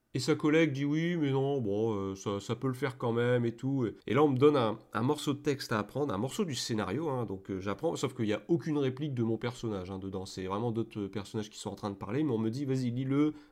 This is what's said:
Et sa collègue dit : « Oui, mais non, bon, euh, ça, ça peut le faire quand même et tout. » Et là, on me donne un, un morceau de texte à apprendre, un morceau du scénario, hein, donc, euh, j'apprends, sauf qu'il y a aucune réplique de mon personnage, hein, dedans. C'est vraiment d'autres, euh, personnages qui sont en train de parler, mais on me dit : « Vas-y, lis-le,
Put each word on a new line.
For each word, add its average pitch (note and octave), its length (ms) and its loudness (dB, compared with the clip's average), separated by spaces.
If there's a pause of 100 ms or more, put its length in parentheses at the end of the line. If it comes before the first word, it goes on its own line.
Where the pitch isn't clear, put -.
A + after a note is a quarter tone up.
(140)
Et C3 60 -2
sa D3+ 160 2
collègue D#3 360 4
dit : « C#3 140 -2
Oui, E3 320 0
mais D3 140 0
non, C3+ 300 0
bon, G#2+ 320 0
euh, G2 200 -2
ça, G2+ 260 -4
ça A2+ 160 -4
peut B2 120 -2
le B2+ 80 -2
faire B2+ 240 -4
quand A#2+ 120 0
même A#2+ 320 2
et A#2 120 -2
tout. » C3 320 0 (200)
Et G#2+ 60 2
là, C#3 100 6
on D3+ 60 8
me B2+ 80 2
donne D3 180 8
un, A2+ 220 2 (160)
un G#2+ 80 0
morceau D3 320 0
de - 60 -4
texte - 320 -2
à A2 80 2
apprendre, B2 340 -2
un F#2 60 -2
morceau C3+ 260 -2
du D#3 80 -4
scénario, A#2 560 -2
hein, B2 160 -2
donc, F#2+ 240 -8
euh, F#2+ 100 -2
j'apprends, G2+ 360 -2
sauf - 180 -2
qu'il A2+ 140 -2
y G#2 60 2
a G#2 160 -2
aucune D#3+ 280 2
réplique C#3 380 -2
de A#2+ 80 2
mon A2+ 140 2
personnage, G#2+ 520 -6
hein, F#2+ 80 -6
dedans. F#2+ 300 -6
C'est F#2+ 180 -8
vraiment G#2+ 260 -2
d'autres, A2 300 -4
euh, G2 80 -4
personnages G#2 400 -6
qui - 80 -20
sont - 140 -8
en G2 40 -8
train G#2 140 -4
de G2+ 60 -4
parler, G#2 280 0
mais C#3+ 80 2
on A2+ 60 4
me A2 140 2
dit : « C#3 140 -4
Vas-y, C3 260 0
lis-le, C#3 420 2 (180)